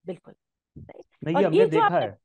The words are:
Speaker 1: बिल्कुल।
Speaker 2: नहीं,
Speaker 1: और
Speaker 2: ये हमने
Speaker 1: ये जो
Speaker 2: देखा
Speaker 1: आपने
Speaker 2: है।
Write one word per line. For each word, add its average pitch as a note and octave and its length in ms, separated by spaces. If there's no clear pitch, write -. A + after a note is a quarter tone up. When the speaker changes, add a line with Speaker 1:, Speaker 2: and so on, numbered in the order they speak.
Speaker 1:
बिल्कुल। - 280
Speaker 2:
नहीं, D#3+ 100
Speaker 1:
और C#4 60
Speaker 2:
ये G3 60
हमने D#3+ 120
Speaker 1:
ये A4 60
जो A4 60
Speaker 2:
देखा A4 140
Speaker 1:
आपने F4 140
Speaker 2:
है। B2+ 260